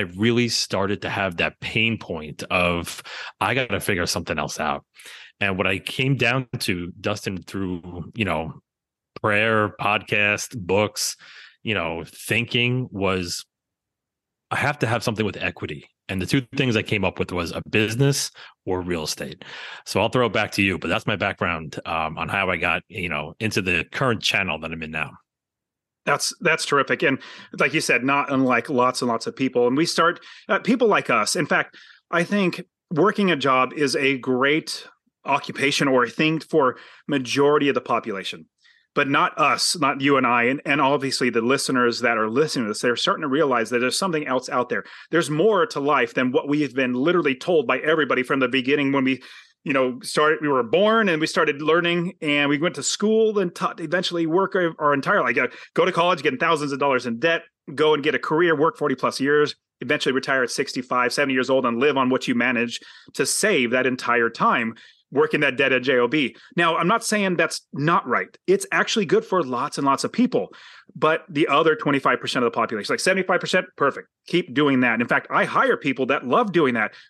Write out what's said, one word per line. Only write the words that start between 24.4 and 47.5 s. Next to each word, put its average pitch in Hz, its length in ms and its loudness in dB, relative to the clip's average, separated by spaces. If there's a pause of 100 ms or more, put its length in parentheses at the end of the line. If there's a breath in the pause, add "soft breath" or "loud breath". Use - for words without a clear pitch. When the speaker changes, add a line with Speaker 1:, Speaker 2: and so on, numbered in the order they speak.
Speaker 1:
that 82 120 -10
I'm 80 120 -10
in 78 80 -12
now. 78 200 -8 (920)
Speaker 2:
That's, - 360 -2
that's 156 240 0
terrific. 139 380 0
And 139 160 2 (380 loud breath)
like 143 160 0
you 160 60 0
said, 127 240 0
not 139 280 0
unlike 127 380 2
lots 123 320 0
and 127 60 0
lots 113 200 -2
of 113 80 -8
people. 123 300 0
And 127 120 2
we 165 80 2
start, 170 340 2 (300 loud breath)
uh, 196 100 2
people 233 300 2
like 156 200 2
us. - 280 2
In 160 80 0
fact, 170 320 -2 (340 loud breath)
I 170 140 2
think 185 400 0 (260)
working 190 400 2
a 156 60 2
job 131 360 2
is 135 220 0
a 139 220 2
great 135 680 0 (380)
occupation 143 640 0
or 127 160 4
a 117 60 -2
thing 156 320 0
for 135 340 2 (320 loud breath)
majority 143 640 2
of 123 60 2
the 123 60 -2
population, 98 640 -4 (500 soft breath)
but 143 140 0
not 156 300 0
us, 139 400 2
not 139 220 0
you 139 160 4
and 127 100 4
I, 120 160 4
and, 131 220 0
and 143 140 0
obviously 135 520 0
the 113 100 0
listeners 123 600 0
that 117 140 2
are 110 140 0
listening 123 360 0
to - 20 -4
this, 107 140 -6
they're 120 140 2
starting 180 280 -2
to 151 40 -4
realize 131 440 0
that 123 80 2
there's 123 180 -2
something 156 300 -2
else 127 220 -4
out 127 200 -2
there. 104 140 -4 (260 loud breath)
There's 156 220 0
more 170 340 2
to 156 140 -6
life 139 340 0
than 127 180 0
what 151 160 0
we've 143 280 -2
been 127 180 0
literally 151 400 2
told 151 320 0